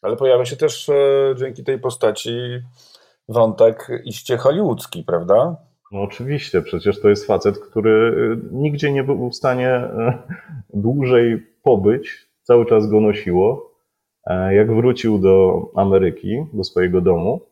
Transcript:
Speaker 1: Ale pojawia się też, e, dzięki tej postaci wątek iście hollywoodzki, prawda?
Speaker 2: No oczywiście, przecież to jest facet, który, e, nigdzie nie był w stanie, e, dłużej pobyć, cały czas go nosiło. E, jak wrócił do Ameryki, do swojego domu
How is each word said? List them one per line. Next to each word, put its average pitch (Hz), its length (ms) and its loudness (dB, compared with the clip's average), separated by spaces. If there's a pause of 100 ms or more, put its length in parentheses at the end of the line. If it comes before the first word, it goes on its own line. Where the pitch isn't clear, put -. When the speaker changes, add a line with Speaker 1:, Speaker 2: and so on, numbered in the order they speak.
Speaker 1:
Ale 107 140 -4
pojawia 127 280 2
się 127 120 -10
też, - 320 -4
e, 139 500 2
dzięki 131 260 -10
tej 135 140 -2
postaci 123 800 -4 (680)
wątek 113 600 2 (160)
iście 120 320 -6
hollywoodzki, 135 680 -2
prawda? 101 520 0 (360)
Speaker 2:
No 98 100 -6
oczywiście, 120 600 -6
przecież 95 380 -4
to 104 80 4
jest 101 180 2
facet, 101 320 0
który, 110 320 -2 (640)
e, - 40 -14
nigdzie 143 360 -2
nie 139 120 -2
był 123 260 -4
w 120 40 -14
stanie, 127 340 -2
e, 123 540 -2 (520)
dłużej 120 800 0 (100)
pobyć, 107 640 0 (140)
cały 120 240 4
czas 110 200 4
go 107 140 4
nosiło. 104 760 0 (520)
E, 92 280 -2
jak 107 200 4
wrócił 113 440 2
do 95 440 4 (140)
Ameryki, 95 760 0
do 98 120 -6
swojego 90 360 0
domu 90 400 0 (120)